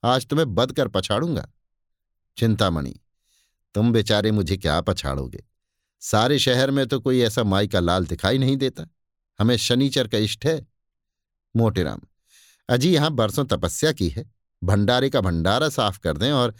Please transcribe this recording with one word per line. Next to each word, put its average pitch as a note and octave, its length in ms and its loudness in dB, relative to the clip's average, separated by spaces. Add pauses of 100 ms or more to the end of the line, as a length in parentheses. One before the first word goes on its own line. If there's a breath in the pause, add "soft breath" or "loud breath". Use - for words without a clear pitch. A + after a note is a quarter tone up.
आज B2 220 0
तुम्हें C#3+ 280 0
बद B2 180 0
कर B2+ 160 0
पछाड़ूंगा।" G#2+ 600 -2 (880)
चिंतामणि, F#2+ 640 0 (760)
"तुम A2+ 180 2
बेचारे G#2+ 380 2
मुझे G2 260 0
क्या E2 240 0
पछाड़ोगे? C#2 640 -4 (560)
सारे B2 380 0
शहर C3 320 2
में C#3 160 0
तो B2 140 -2
कोई B2+ 200 2
ऐसा A#2 220 0
माई G2+ 260 2
का F#2+ 120 0
लाल F2 260 0
दिखाई G2 320 -2
नहीं C3+ 180 0
देता, C3 300 -6 (520)
हमें A#2 180 2
शनिचर B2+ 520 0
का A2 100 0
इष्ट G#2+ 280 -2
है।" D#3 200 -2 (920)
मोटेराम, F#2+ 440 0 (680 soft breath)
अजी B2+ 260 2
यहां D3+ 220 2
बरसों A#2 280 0
तपस्या F#2+ 480 0
की G2 160 -2
है, F#2 240 -8 (320)
भंडारे G#2+ 460 2
का B2+ 100 0
भंडारा F#2+ 480 0
साफ G#2+ 300 -2
कर D#2 180 -2
दें A#2+ 160 -2
और B2 280 0